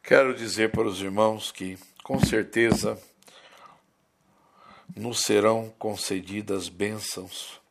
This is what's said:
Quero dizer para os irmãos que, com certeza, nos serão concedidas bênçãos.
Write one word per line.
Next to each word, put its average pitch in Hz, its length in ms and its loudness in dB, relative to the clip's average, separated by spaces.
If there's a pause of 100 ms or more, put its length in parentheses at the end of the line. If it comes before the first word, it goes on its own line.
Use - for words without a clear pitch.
Quero 135 340 6
dizer 110 360 0
para 110 160 0
os 92 140 -4
irmãos 104 500 0
que, 95 260 -10 (280)
com 131 200 -2
certeza, 110 760 0 (1900)
nos 110 300 -4
serão 110 520 4
concedidas 101 920 -6
bênçãos. 98 920 -8 (100)